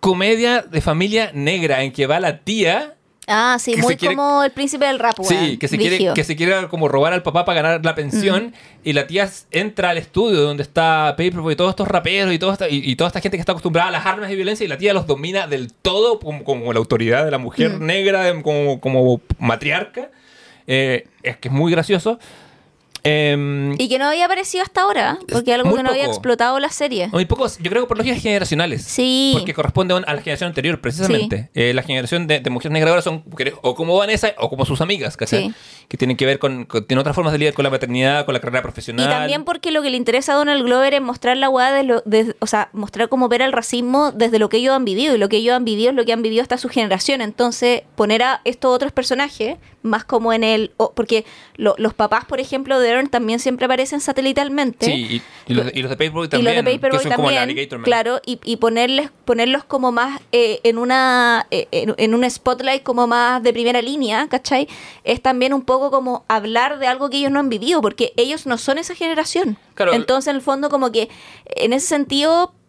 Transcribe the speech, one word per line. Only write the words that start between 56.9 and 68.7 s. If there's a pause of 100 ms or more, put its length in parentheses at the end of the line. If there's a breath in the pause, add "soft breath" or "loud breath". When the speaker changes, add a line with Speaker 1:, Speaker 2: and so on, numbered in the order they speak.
Speaker 1:
son
como
el
Speaker 2:
también,
Speaker 1:
Alligator
Man.
Speaker 2:
claro,
y,
y
ponerles, (160)
ponerlos
como
más, (100)
eh,
en,
en
una,
eh,
en,
en
un
spotlight
como
más
de
primera
línea,
¿cachai? (360 loud breath)
Es
también
un
poco
como
hablar
de
algo
que
ellos
no
han
vivido,
porque
ellos
no
son